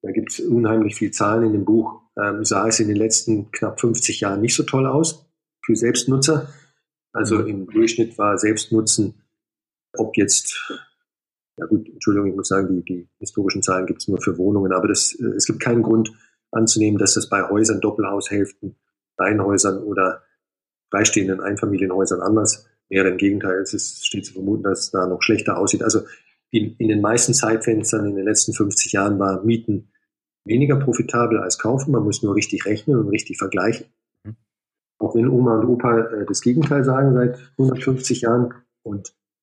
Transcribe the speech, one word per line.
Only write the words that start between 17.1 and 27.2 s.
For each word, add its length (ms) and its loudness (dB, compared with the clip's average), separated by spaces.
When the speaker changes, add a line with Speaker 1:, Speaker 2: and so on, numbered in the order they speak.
Speaker 1:
das 120 -2
bei 220 0
Häusern, 320 2
Doppelhaushälften, 960 -4
Reihenhäusern 680 2
oder 400 -2
freistehenden 520 0
Einfamilienhäusern 800 -2
anders 440 0
wäre. 220 2
Im 80 -2
Gegenteil, 420 0
es 140 -6
ist, 340 -8
steht 180 -6
zu 60 -16
vermuten, 320 -4
dass 160 0
es 120 -8
da 140 0
noch 160 -2
schlechter 360 0
aussieht. 260 0
Also 200 0
in, 280 -2
in 100 0
den 140 2
meisten 320 2